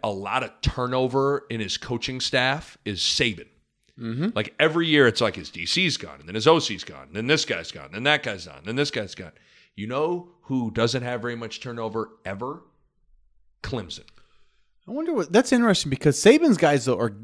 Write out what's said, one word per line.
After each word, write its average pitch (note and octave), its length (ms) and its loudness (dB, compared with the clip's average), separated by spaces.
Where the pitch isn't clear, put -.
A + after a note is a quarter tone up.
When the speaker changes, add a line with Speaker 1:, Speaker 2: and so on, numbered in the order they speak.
Speaker 1:
a A2 60 -2
lot G2+ 340 -2
of - 80 -8
turnover B2+ 880 0
in A#2 100 -4
his G2+ 180 -4
coaching B2 440 -8
staff C3+ 640 -2
is G2 160 -6
Saban. A2 460 -2
Speaker 2:
Mm-hmm. B2 340 -4
Speaker 1:
Like, - 260 -4
every D#3+ 280 4
year D3+ 200 8
it's A2 140 2
like G#2+ 140 2
his E2+ 140 -10
D E2+ 160 -12
C's F3+ 320 0
gone, C#2+ 220 -16
and D2 80 -20
then F#2 80 -8
his A2 120 0
O D#3+ 120 8
C's G#2 240 -4
gone, C#2 240 -18
and D#2 80 -16
then A2 120 -4
this D3 180 2
guy's F2 260 -6
gone, C#2+ 160 -16
and D2+ 60 -16
then G#2+ 100 -8
that D3 200 0
guy's F#2+ 220 -8
gone, C#2 140 -18
and D2+ 60 -20
then A2 100 -6
this C#3 160 -2
guy's - 220 -6
gone. E2+ 200 -16
You G2+ 120 -10
know D#3+ 420 -4
who B2 280 -4
doesn't A#2+ 320 0
have B2 180 -6
very A#2+ 140 -6
much A#2 240 -10
turnover A2+ 500 -6
ever? B2+ 380 -8
Clemson. G2 440 -8
Speaker 2:
I - 40 -16
wonder D#4+ 220 -4
what, E3+ 180 -2
that's A#3+ 200 4
interesting A#3 400 2
because C#3 260 2
Saban's C#4 400 8
guys, D3 280 4
though, B2 120 2
are, G#2+ 260 -2